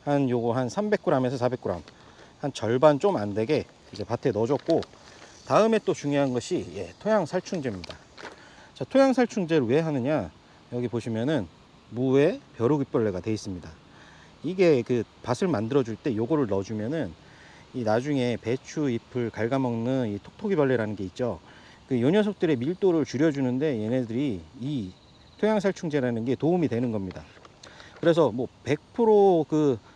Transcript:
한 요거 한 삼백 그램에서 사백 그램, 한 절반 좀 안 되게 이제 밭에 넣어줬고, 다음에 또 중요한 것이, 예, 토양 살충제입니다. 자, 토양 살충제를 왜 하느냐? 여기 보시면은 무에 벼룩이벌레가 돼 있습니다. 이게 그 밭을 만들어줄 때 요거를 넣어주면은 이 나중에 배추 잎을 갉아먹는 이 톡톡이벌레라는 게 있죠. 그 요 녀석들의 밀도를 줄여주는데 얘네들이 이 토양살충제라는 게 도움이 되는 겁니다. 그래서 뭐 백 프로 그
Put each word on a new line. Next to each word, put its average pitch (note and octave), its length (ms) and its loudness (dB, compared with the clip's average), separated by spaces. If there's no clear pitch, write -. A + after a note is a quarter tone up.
한 C#3+ 260 0
요거 A#2+ 220 0
한 B2+ 160 0
삼백 G#3 360 -2
그램에서 C3 340 0
사백 A#2+ 240 -2
그램, F2+ 200 -4
한 C#3+ 100 -4
절반 C3 480 4
좀 G3 160 2
안 G#2 180 -4
되게 A2 300 0
이제 G#2 100 -8
밭에 A#2 280 -2
넣어줬고, A#2 500 0
다음에 G#3 320 4
또 F#3 140 -2
중요한 C#3+ 400 0
것이, A#2+ 420 -4
예, F2+ 240 -10
토양 G3+ 260 0
살충제입니다. C3+ 720 -6
자, - 100 -8
토양 C4+ 300 4
살충제를 E3+ 520 2
왜 B2 140 2
하느냐? C#3+ 500 -2
여기 B2 160 -4
보시면은 A#2 580 -2
무에 C3+ 520 2
벼룩이벌레가 A#2 640 0
돼 A2 100 -4
있습니다. F#2+ 380 -8
이게 E3+ 380 4
그 A#2 240 -2
밭을 B2 260 -2
만들어줄 A#2 480 0
때 B2+ 180 -4
요거를 A#2+ 340 0
넣어주면은 G#2+ 640 -4
이 B2+ 120 -6
나중에 B2 560 0
배추 C3 480 -4
잎을 A#2 400 -4
갉아먹는 A#2+ 840 -2
이 G2+ 60 -6
톡톡이벌레라는 C3 800 -2
게 G2+ 80 -6
있죠. G2+ 340 -6
그 B2 140 0
요 B2 80 4
녀석들의 F#3+ 480 2
밀도를 E3 480 0
줄여주는데 C3+ 800 0
얘네들이 A#2 580 -2
이 A#2+ 320 -6
토양살충제라는 D3+ 880 0
게 B2+ 100 0
도움이 E3 320 0
되는 A#2+ 240 -2
겁니다. F#2+ 320 -6
그래서 D#3 320 4
뭐 A#2+ 160 -4
백 D3 140 0
프로 G3+ 540 6
그 D3 320 2